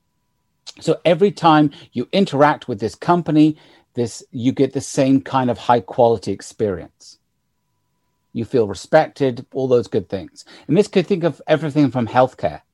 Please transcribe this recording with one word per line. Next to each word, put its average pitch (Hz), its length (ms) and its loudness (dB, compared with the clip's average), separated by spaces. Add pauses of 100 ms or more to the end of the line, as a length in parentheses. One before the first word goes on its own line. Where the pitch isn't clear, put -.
(800)
So - 240 -2
every 175 260 2
time 151 400 2 (220)
you 123 200 -8
interact 147 560 0
with 117 120 -6
this 110 140 -6
company, 156 640 2 (380)
this, 120 360 -6
you 123 220 -2
get 135 200 0
the 139 80 -6
same 135 400 0
kind 131 300 -2
of 110 80 -4
high 120 220 0
quality 117 520 0
experience. - 840 -8 (1160)
You 117 120 -6
feel 107 240 0
respected, 127 840 0
all 131 160 -4
those 120 200 2
good 104 200 -4
things. - 360 -12 (220)
And 151 100 0
this 202 120 2
could 180 180 -2
think 175 180 -2
of 151 220 -4
everything 147 440 0
from 120 160 -4
healthcare. 104 560 -2 (120)